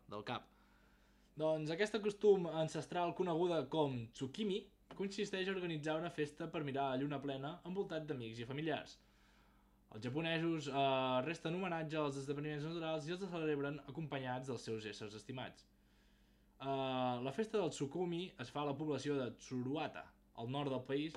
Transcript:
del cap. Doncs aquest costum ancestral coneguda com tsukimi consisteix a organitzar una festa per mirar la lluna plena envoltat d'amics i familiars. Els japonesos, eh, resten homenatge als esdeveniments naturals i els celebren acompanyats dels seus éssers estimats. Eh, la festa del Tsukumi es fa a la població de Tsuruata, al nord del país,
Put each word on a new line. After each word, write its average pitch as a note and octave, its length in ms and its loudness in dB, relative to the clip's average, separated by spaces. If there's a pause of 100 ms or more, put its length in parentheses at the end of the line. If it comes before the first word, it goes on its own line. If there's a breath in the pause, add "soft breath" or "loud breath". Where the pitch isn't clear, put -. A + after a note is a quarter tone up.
del G#2 180 -8
cap. A#2+ 220 -4 (920 soft breath)
Doncs D#3 340 0
aquest G#3 280 0
costum G3+ 480 6
ancestral D#3+ 680 2
coneguda E3+ 520 4
com C#3+ 300 4 (100)
tsukimi F#3 540 -2 (320)
consisteix G3 560 -2
a G3 60 0
organitzar D#3 440 0
una E3+ 120 -2
festa D3+ 360 -2
per D#3+ 160 -2
mirar C3+ 300 2
la C3 80 2
lluna C#3+ 180 0
plena C#3 460 -4
envoltat F3 420 -2
d'amics A#2 320 -4
i A#2 80 -4
familiars. C#3 480 -2 (960 soft breath)
Els A2 140 -10
japonesos, D#3+ 640 2
eh, C3+ 540 4
resten E3 340 -2
homenatge E3 420 -2
als C#3 220 0
esdeveniments D3 480 -2
naturals D#3+ 400 -2
i F3+ 80 -2
els F#3+ 80 -6
celebren D3+ 580 0
acompanyats C3+ 640 -4
dels A#2+ 160 -4
seus A2 240 -4
éssers G#2 300 -8
estimats. A2 500 -10 (920 soft breath)
Eh, C3 600 0
la C3+ 100 -2
festa A3 260 0
del E3+ 120 2
Tsukumi E3+ 640 -2
es B2 140 -8
fa D3 120 -2
a D3 80 2
la C3+ 60 0
població C#3+ 400 0
de B2 160 0
Tsuruata, C3 720 -4 (320)
al A#2 140 -6
nord C#3 200 0
del B2+ 160 -2
país, D3 300 -2